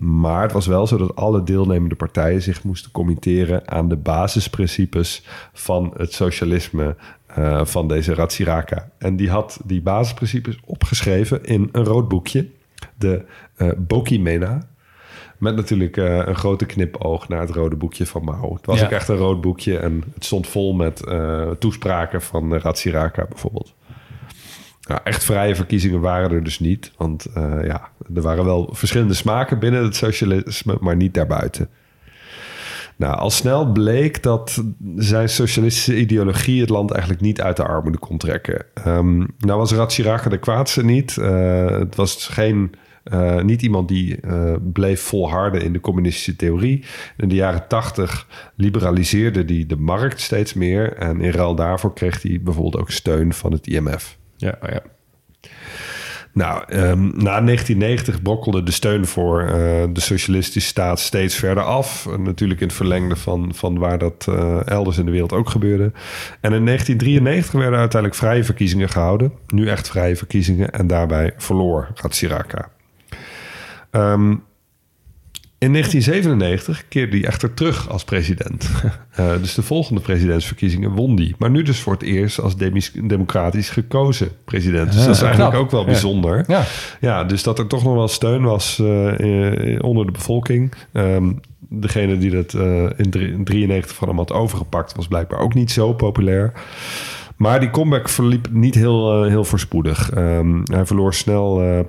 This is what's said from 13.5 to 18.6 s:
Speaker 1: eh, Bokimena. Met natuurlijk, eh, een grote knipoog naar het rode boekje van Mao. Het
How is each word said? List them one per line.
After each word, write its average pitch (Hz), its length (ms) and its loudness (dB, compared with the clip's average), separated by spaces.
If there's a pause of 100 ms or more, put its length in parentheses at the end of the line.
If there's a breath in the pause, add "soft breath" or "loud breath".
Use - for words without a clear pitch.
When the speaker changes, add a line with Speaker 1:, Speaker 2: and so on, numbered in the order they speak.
Speaker 1:
eh, 90 120 0 (100)
Bokimena. 98 880 0 (720 loud breath)
Met 107 180 -2
natuurlijk, 98 420 0
eh, 90 180 2 (100)
een 92 100 -2
grote 98 300 0
knipoog 82 640 -4
naar 85 100 -4
het 85 100 -4
rode 82 260 -2
boekje 85 300 -4
van 85 180 -6
Mao. 80 320 -6
Het - 100 -14